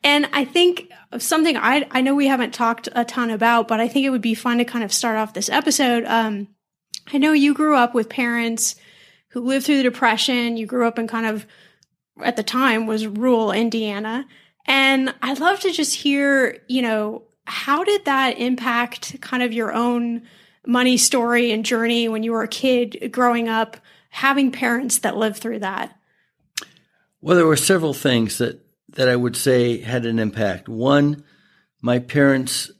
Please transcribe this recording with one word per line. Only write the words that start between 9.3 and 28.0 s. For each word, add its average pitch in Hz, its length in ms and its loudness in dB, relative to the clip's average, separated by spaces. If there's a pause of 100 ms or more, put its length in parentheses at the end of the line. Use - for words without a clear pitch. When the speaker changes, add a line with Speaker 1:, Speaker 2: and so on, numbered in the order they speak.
Speaker 1:
lived 262 260 -2
through 285 100 4
the 269 80 2
Depression. 240 720 0
You 220 100 -6
grew 240 200 0
up 233 120 -2
in 226 80 -4
kind 226 200 -4
of, 214 200 -6 (760)
at 240 140 -2
the 214 80 -4
time, 233 440 0
was 220 200 -2
rural 220 460 0
Indiana. 220 720 -4 (380)
And 269 580 2
I'd 269 160 -4
love 370 220 2
to 381 100 0
just 320 240 -2
hear, 277 720 2
you 254 160 -2
know, 220 400 -2 (220)
how 294 400 -2
did 403 220 0
that 269 320 0
impact 240 840 -4
kind 247 240 -4
of 226 80 -2
your 226 200 -4
own 233 500 -2 (440)
money 254 300 4
story 240 560 2
and 220 120 -2
journey 233 440 0
when 220 160 -4
you 226 80 -4
were 226 100 -2
a 220 60 -4
kid 240 640 0
growing 233 360 2
up, 226 280 -2 (340)
having 269 400 2
parents 247 480 -2
that - 180 -4
lived 214 200 -2
through 226 240 -8
that? - 340 -8 (1300)
Speaker 2:
Well, 175 160 2
there 170 100 6
were 156 100 4
several 160 380 0
things 117 440 0